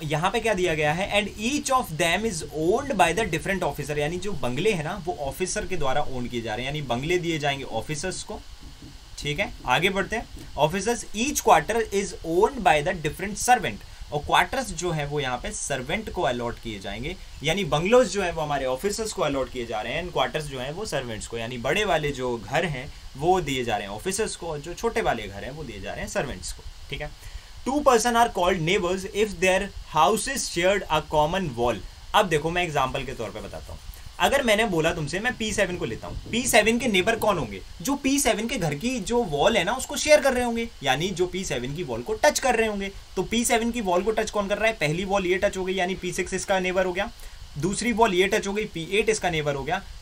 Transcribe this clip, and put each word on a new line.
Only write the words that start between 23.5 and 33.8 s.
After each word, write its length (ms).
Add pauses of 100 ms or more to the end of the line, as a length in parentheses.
जा 120
रहे 100
हैं 80
officers 420
को, 100
और 140
जो 140
छोटे 280
वाले 200
घर 220
हैं 60
वो 140
दिए 160
जा 120
रहे 80
हैं 100
servants 420
को। 100 (280)
ठीक 100
है? 100 (580)
Two 140
person 340
are 140
called 300
neighbors 440 (120)
if 120 (120)
their 220 (340)
houses 520
shared 340 (100)
a 80 (140)
common 340 (100)
wall। 180 (380)
अब 140
देखो, 220
मैं 120
example 420
के 80
तौर 180
पे 100
बताता 320
हूँ। 80 (400)